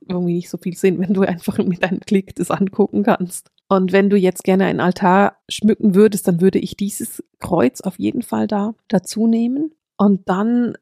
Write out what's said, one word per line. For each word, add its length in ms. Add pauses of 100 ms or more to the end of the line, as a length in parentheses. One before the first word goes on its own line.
irgendwie 260
nicht 160
so 80
viel 180
Sinn, 220
wenn 160
du 60
einfach 380
mit 260
einem 160
Klick 340
das 160
angucken 540
kannst. 460 (180)
Und 240
wenn 180
du 60
jetzt 260
gerne 220
einen 160
Altar 560 (120)
schmücken 460
würdest, 320
dann 140
würde 180
ich 180
dieses 460 (160)
Kreuz 440
auf 160
jeden 240
Fall 240
da 280 (140)
dazu 380
nehmen. 460 (280)
Und 280
dann 540